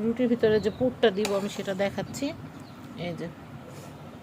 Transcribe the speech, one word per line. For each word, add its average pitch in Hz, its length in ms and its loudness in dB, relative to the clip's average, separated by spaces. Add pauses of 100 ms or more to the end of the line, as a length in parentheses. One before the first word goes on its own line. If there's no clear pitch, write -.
রুটির 226 260 4
ভিতরে 220 320 6
যে 202 100 2
পুরটা 247 400 4
দিব, 202 260 2
আমি 202 120 0
সেটা 196 260 -4
দেখাচ্ছি। 196 580 -2 (640)
এই 175 200 -4
যে, 165 100 -4 (960)